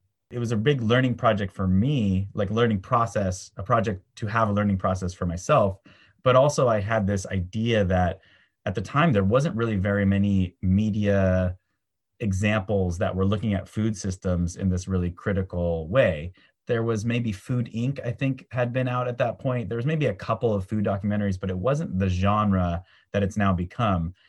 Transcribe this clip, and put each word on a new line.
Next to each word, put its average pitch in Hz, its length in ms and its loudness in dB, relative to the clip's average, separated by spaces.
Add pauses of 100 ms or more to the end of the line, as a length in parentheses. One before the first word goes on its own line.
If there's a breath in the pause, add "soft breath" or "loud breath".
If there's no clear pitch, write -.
(320)
It 123 80 -8
was 120 140 -2
a 110 40 0
big 131 240 2
learning 120 340 2
project 104 380 0
for 95 140 -2
me, 98 640 2
like, 101 160 -2
learning 110 300 2
process, 104 800 -2
a 101 60 -8
project 110 400 0 (120)
to 113 120 -6
have 113 200 2
a 104 60 0
learning 101 240 2
process 92 360 -2
for - 120 -6
myself. 95 540 0 (440 loud breath)
But 127 140 6
also 139 320 4
I 110 100 2
had 107 260 0
this 98 220 -2
idea 104 560 0
that 90 380 0 (440 soft breath)
at 95 80 -4
the 107 80 -4
time, 147 300 2
there 98 140 2
wasn't 123 320 2
really 113 180 -2
very 101 300 0
many 98 560 2
media 95 960 2 (640)
examples 98 800 0
that 98 140 -2
were 95 120 0
looking 104 280 0
at - 140 -4
food 107 300 -2
systems 90 580 -4
in 95 140 0
this 90 180 -2
really 90 220 -2
critical 87 800 -4
way. 90 420 2 (360 soft breath)
There 117 160 0
was 113 220 -2
maybe 117 260 -2
Food, 123 420 -4
Inc, 120 320 -4
I 120 60 -4
think, 135 400 -4
had 123 200 -2
been 127 160 -2
out 123 200 -4
at 120 100 -6
that 117 220 -2
point. 123 280 -2
There 117 100 -4
was 120 80 -4
maybe 151 200 0
a 107 80 0
couple 113 400 -2
of 98 120 -2
food 107 200 -2
documentaries, 101 540 0
but 95 100 -6
it 92 80 -4
wasn't 139 400 -2
the 95 120 2
genre 92 760 2 (300 soft breath)
that 101 100 0
it's 95 140 -2
now 98 160 2
become. 87 600 -2 (160 soft breath)